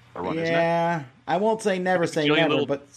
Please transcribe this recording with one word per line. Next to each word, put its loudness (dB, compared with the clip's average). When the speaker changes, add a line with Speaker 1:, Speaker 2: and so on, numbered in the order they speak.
Speaker 1:
one, -4
isn't -4
it? -2
Speaker 2:
Yeah, 0
I -2
won't 0
say 0
never 2
Speaker 1:
With 0
a -10
Speaker 2:
say 0
Speaker 1:
gajillion 4
Speaker 2:
never, 4
Speaker 1:
little 0
Speaker 2:
but -4